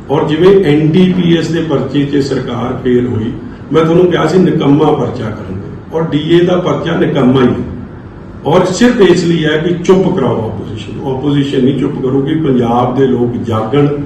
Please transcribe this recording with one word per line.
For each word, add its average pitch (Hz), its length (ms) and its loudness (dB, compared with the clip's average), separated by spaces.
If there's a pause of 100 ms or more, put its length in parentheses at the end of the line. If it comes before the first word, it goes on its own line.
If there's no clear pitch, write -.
ਔਰ 151 180 0
ਜਿਵੇਂ 185 380 4
ਐਨ 151 240 4
ਡੀ 185 240 4
ਪੀ 170 240 2
ਐਸ 156 100 -2
ਦੇ 165 140 -2
ਪਰਚੇ 143 440 -2
'ਚ 143 120 -2
ਸਰਕਾਰ 123 680 -4
ਫੇਲ 123 240 2
ਹੋਈ, 107 260 -4 (400)
ਮੈਂ 160 120 4
ਤੁਹਾਨੂੰ 170 260 4
ਕਿਹਾ 156 160 0
ਸੀ 175 100 2
ਨਿਕੰਮਾ 151 540 2
ਪਰਚਾ 110 380 -4
ਕਰਨਗੇ, - 680 -10
ਔਰ 165 60 -2
ਡੀ 151 340 0
ਏ 175 80 4
ਦਾ 180 120 0
ਪਰਚਾ 160 400 -2
ਨਿਕੰਮਾ 131 440 2
ਹੀ 123 60 4
ਹੈ। - 220 -2 (760)
ਔਰ 180 200 2
ਸਿਰਫ 240 360 2
ਇਸ 170 240 4
ਲਈ 160 200 0
ਹੈ 151 120 0
ਕਿ 170 260 -2
ਚੁੱਪ 190 320 2
ਕਰਾਓ 110 360 -2
ਆਪੋਜੀਸ਼ਨ, - 480 -10
ਆਪੋਜੀਸ਼ਨ 143 640 0
ਨਹੀਂ 143 160 2
ਚੁੱਪ 143 220 -4
ਕਰੂਗੀ। 139 340 0
ਪੰਜਾਬ 123 640 0
ਦੇ 135 100 4
ਲੋਕ 120 260 0
ਜਾਗਣ 117 540 0 (180)